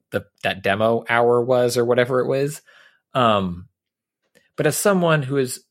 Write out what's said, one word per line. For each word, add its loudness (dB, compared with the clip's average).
the, -6
that -4
demo 0
hour 2
was 0
or 2
whatever 0
it -2
was. -4
Um, 0
but 0
as -2
someone 2
who -6
is -4